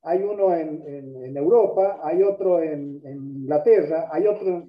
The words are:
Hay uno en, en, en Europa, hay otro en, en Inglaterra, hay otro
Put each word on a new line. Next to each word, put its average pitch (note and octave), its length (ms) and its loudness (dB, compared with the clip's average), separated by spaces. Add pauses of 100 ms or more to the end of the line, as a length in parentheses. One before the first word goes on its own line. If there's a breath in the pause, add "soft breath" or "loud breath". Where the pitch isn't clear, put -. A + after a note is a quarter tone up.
Hay F3+ 220 0
uno G3 320 2
en, D#3 320 -6
en, C3+ 360 -14
en C3+ 140 -8
Europa, F#3+ 680 2
hay E3+ 200 2
otro F#3+ 360 2
en, C#3+ 440 -6
en C#3 140 -14
Inglaterra, D3+ 960 2
hay E3 140 0
otro F#3 440 -2